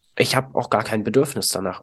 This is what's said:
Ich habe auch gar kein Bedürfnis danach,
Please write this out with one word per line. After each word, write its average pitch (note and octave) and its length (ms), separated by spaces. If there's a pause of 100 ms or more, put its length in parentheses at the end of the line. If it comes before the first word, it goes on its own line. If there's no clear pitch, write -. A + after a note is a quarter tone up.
(160)
Ich B2+ 200
habe C3+ 200
auch - 140
gar A2 140
kein A2 180
Bedürfnis A#2 460
danach, F#2 340